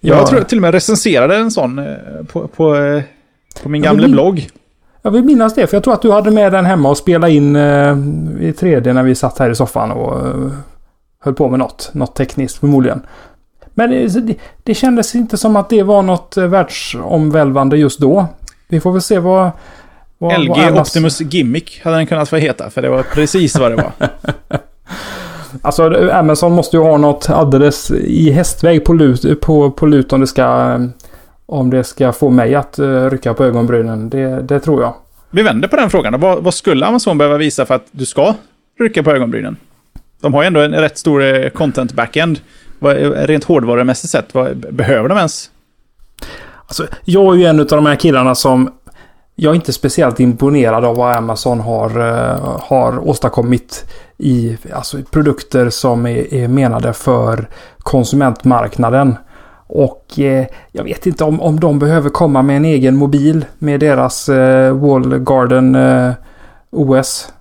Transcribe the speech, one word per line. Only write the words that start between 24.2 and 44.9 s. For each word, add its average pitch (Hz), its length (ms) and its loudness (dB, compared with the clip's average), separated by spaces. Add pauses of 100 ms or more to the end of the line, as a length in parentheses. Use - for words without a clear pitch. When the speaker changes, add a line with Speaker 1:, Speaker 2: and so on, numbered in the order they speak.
Speaker 2:
Alltså, 170 500 2
Amazon 170 400 2
måste 170 240 0
ju 165 60 4
ha 156 140 4
något 147 340 0
alldeles 143 600 2
i 156 400 2
hästväg 160 540 2
på 170 80 4
lut, 151 480 2
på, 147 300 2
på 147 160 -2
lut 139 260 2
om 135 80 2
det 135 60 2
ska, 123 520 0 (680)
om 131 240 -2
det 127 140 0
ska 123 280 -2
få 135 180 0
mig 123 240 2
att, 143 240 -4
eh, 131 320 0
rycka 127 240 -4
på 135 100 0
ögonbrynen. 117 640 0
Det, 131 320 -4
det 135 180 -2
tror 139 220 0
jag. 117 120 -4 (360)
Speaker 1:
Vi 196 120 0
vänder 139 260 0
på 302 80 0
den 226 140 2
frågan. 131 300 0
Vad, 180 220 0
vad 175 120 0
skulle 156 320 0
Amazon 220 320 0
behöva 147 180 2
visa 147 300 -2
för 131 80 0
att 127 160 -4
du 131 160 -8
ska 180 280 0 (460)
rycka 220 220 -2
på 147 80 2
ögonbrynen? 117 460 -2 (640)
De 139 140 -2
har 143 80 2
ju 165 40 2
ändå 170 140 2
en 147 140 0
rätt 156 240 -2
stor, 143 240 0
eh, 135 260 0
content 131 440 -4
backend. 151 480 -2 (380)
Vad, 143 240 0
eh, 143 80 0
rent 143 340 -2
hårdvarumässigt 123 640 0
sett, - 240 -4
vad, 131 220 -2
behöver 123 520 -2